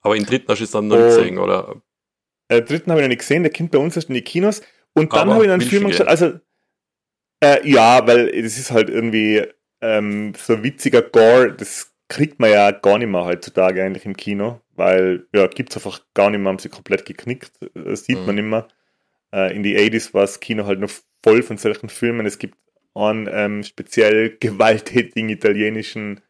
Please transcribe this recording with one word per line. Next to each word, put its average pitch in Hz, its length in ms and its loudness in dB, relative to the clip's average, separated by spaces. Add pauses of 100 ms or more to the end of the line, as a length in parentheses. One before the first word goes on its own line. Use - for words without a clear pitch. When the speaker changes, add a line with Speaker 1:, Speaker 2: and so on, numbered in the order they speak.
Speaker 1:
Aber 104 140 0
den 104 100 -4
dritten 123 240 -4
hast 107 100 -2
du 113 40 -6
jetzt 107 120 -10
dann 107 120 -2
noch 110 100 4
nicht 117 80 6
Speaker 2:
Und 117 120 6
Speaker 1:
gesehen, 90 200 0
oder? 95 440 -4 (680)
Speaker 2:
Äh, 117 120 2
den 113 40 -10
dritten 165 260 -4
habe 160 100 4
ich 139 40 2
noch 127 40 0
nicht 120 100 -2
gesehen, 160 240 -2
der 151 100 0
kommt 165 180 -6
bei 139 80 4
uns 160 160 -2
erst 165 140 -8
in 131 60 -6
die 117 60 -4
Kinos. 202 400 -2 (320)
Und 156 200 0
dann 147 160 2
Speaker 1:
Aber 214 60 2
Speaker 2:
habe 226 80 4
ich 202 40 4
noch 185 60 2
einen 180 80 0
Speaker 1:
willst - 100 -4
Speaker 2:
Film 202 120 0
Speaker 1:
du 202 40 -2
Speaker 2:
angeschaut, 175 200 0
Speaker 1:
gehen? 160 260 2
Speaker 2:
also, - 60 -16 (1000)
äh, 143 280 4
ja, 123 360 6
weil 120 360 2
das 113 160 -8
ist 131 140 -10
halt 113 180 2
irgendwie, 107 540 0 (380)
ähm, 104 540 -4
so 113 280 -2
witziger 127 380 0
Gore, 113 520 4
das - 400 -14 (160)
kriegt 151 300 -4
man 113 100 4
ja 101 220 6
gar 101 260 2
nicht 117 100 -4
mehr 90 160 -2
heutzutage 92 600 -2
eigentlich 95 220 -8
im 98 120 -10
Kino, 104 420 -8 (160)
weil, 92 580 0
ja, 98 140 4
gibt's - 300 -10
einfach - 240 -14 (120)
gar 101 160 2
nicht 104 100 -2
mehr, 98 100 -2
haben 92 100 -6
sie - 100 -16
komplett - 360 -6
geknickt, - 460 -14 (240)
äh, - 200 -10
sieht - 300 -6
man 101 100 -4
Speaker 1:
Mhm. 104 60 -4
Speaker 2:
nicht 107 80 -8
mehr. 110 180 -6 (640)
Äh, 95 240 -4
in 104 80 -8
die 101 140 -2
eighties 110 360 0
war 98 80 2
das 101 180 -2
Kino 107 260 -8
halt 98 140 -4
noch 101 120 -8 (320)
voll 113 200 4
von 110 140 -10
solchen 107 320 -4
Filmen. 117 360 -6
Es - 140 -8
gibt - 180 -14 (380)
einen, 107 360 -4
ähm, 104 320 -4
speziell 110 720 0
gewalttätigen 110 920 -2
italienischen 107 1000 -4